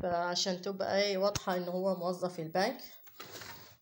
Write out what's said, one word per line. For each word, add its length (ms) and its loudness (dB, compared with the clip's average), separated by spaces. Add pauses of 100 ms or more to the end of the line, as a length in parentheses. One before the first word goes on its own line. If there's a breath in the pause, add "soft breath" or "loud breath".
فعشان 580 2
تبقى 400 0
ايه 160 2
واضحة 400 2
ان 60 -2
هو 320 2
موظف 380 0
في 80 -6
البنك 400 0 (1000 loud breath)